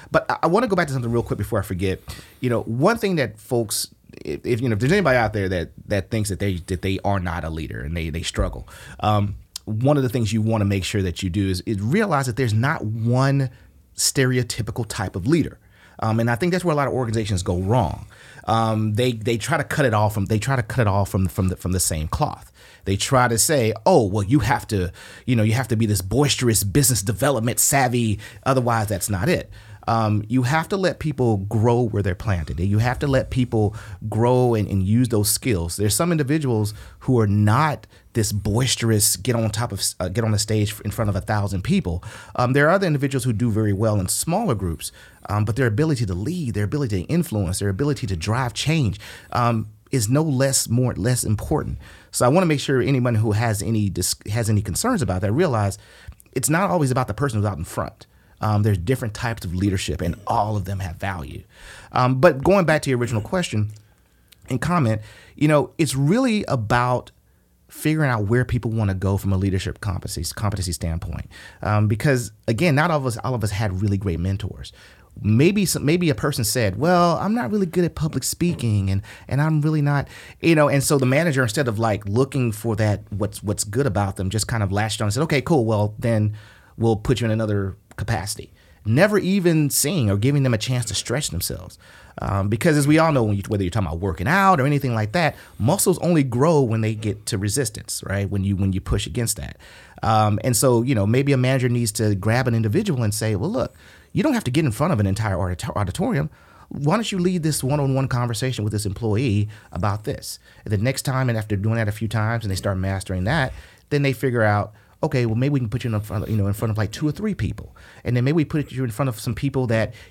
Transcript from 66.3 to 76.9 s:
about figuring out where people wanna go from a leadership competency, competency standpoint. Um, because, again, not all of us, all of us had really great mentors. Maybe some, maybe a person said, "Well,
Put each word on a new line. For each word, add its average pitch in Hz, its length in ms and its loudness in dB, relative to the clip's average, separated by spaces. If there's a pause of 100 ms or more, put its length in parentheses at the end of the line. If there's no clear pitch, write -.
about 120 640 0 (580)
figuring 156 420 0
out 107 160 0
where 123 180 4
people 123 260 -2
wanna 107 240 0
go 98 220 0
from 98 160 -2
a 95 60 2
leadership 92 420 -2
competency, 90 440 -6 (100)
competency 92 380 -2
standpoint. 82 540 -6 (360)
Um, 107 260 2
because, 120 440 0 (140)
again, 135 280 2
not 156 160 2
all 156 80 2
of 131 80 -4
us, 110 120 -2
all 127 160 -4
of 110 100 -4
us 101 80 0
had 95 280 -2
really 101 160 2
great 92 240 -2
mentors. 95 520 -6 (500)
Maybe 165 420 4
some, - 220 -2
maybe 170 240 2
a 131 40 0
person 143 300 -2
said, 104 320 0
"Well, 170 420 4